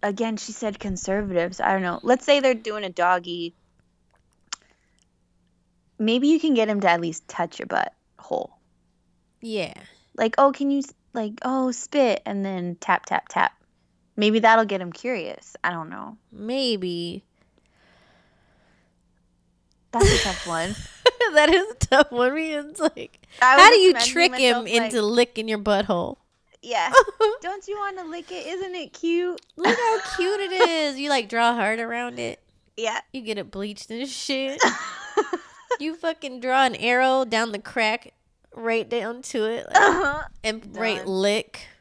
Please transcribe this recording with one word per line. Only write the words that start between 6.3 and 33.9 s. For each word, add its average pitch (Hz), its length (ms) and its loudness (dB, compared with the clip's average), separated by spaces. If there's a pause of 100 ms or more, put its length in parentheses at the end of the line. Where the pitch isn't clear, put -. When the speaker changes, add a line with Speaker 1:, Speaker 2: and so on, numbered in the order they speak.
Speaker 1:
can 311 140 2
get 220 140 2
him 208 120 -2
to 196 100 2
at 170 100 2
least 170 280 -8
touch - 300 -6
your - 80 -10
butt - 260 -2 (260)
hole. - 380 -8 (840)
Speaker 2:
Yeah. 214 340 -6 (420)
Speaker 1:
Like, 226 220 0
"Oh, 277 140 6
can 277 180 -4
you, 277 80 0
s-, 277 160 -8 (200)
like, 214 280 -6
oh, 254 300 -2
spit," 247 540 0
and 202 180 -6
then 180 360 -6
tap, - 260 -2
tap, - 220 -4
tap. - 240 -2 (640)
Maybe 214 240 2
that'll 226 260 6
get 196 140 -4
him 175 120 -10
curious. - 720 -10
I 175 60 0
don't 165 200 -10
know. 220 260 -16 (160)
Speaker 2:
Maybe. 202 920 -6 (2750)
Speaker 1:
That's 214 180 4
a - 140 2
tough 185 220 -6
one. 170 340 -4
Speaker 2:
<laughs> - 40 -12 (500)
That 302 180 6
is 381 180 4
a 480 40 -12
tough 294 380 4
one. 247 220 0
Because 302 320 -6
it's 311 140 -14
like, - 380 -4 (240)
Speaker 1:
I 254 140 8
Speaker 2:
how - 20 -
Speaker 1:
was 392 120 12
Speaker 2:
do 480 80 8
you 370 120 8
Speaker 1:
imagining 247 220 2 (180)
Speaker 2:
trick 247 100 -10
him 240 240 4
Speaker 1:
myself, 226 200 2
Speaker 2:
into 226 180 0
Speaker 1:
like, 214 140 2
Speaker 2:
licking 240 320 2
your 214 100 -2
butthole? 196 580 0 (460)
Speaker 1:
Yeah. - 300 -2 (260)
Speaker 2:
<laughs> 440 240 0
Speaker 1:
"Don't 381 240 -10
you 403 100 -8
wanna 392 280 -8
lick 339 260 -14
it? 359 160 -12
Isn't 359 300 -8
it 320 160 -12
cute?" 339 480 -2 (160)
Speaker 2:
Look 415 200 2
how 453 220 0 (180)
cute 381 240 -2
it 381 120 -6
is. 330 480 0
You, 285 100 -4
like, 247 180 -2
draw 233 220 2
a 240 40 0
heart 220 260 -2
around 240 400 -8
it. 233 200 -8 (360)
Speaker 1:
Yeah. 220 240 -4 (120)
Speaker 2:
You 262 100 -10
get 214 160 -6
it 196 120 -10
bleached 202 400 -10